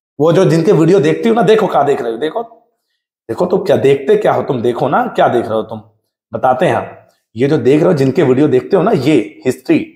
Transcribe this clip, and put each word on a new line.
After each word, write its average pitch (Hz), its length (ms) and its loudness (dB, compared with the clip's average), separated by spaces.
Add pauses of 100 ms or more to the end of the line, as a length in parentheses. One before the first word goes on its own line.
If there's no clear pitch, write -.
(180)
वो 160 140 2
जो 185 120 2
जिनके 165 280 2
वीडियो 165 280 4
देखती 160 280 0
हो 226 60 2
ना, 233 80 0
देखो 214 240 2
क्या 160 160 0
देख 135 200 -2
रहे 120 100 -6
हो, 113 60 -8
देखो, 156 240 -6 (840)
देखो 117 180 -4
तुम 185 180 -2
क्या 143 140 2
देखते 139 380 2
क्या 185 160 0
हो, 131 100 -2
तुम 127 200 -6
देखो 120 260 -2
ना 208 180 -2
क्या 170 220 0
देख 120 160 -2
रहे 110 100 -6
हो 110 80 -2
तुम, 110 200 -12 (500)
बताते 131 340 0
हैं 135 100 0
हम। 92 100 -4 (500)
ये 131 120 0
जो 147 100 0
देख 131 240 2
रहे 185 100 2
हो, - 20 0
जिनके 135 280 0
video 131 260 2
देखते 127 280 0
हो 175 60 2
ना, 202 80 0
ये 143 540 0
history। 147 520 -2